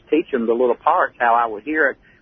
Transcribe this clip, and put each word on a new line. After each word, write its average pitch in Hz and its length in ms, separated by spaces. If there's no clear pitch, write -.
teach 156 220
them 117 160
the 113 80
little 120 200
parts, 160 460
how 120 140
I 117 120
would 107 180
hear 151 260
it. - 80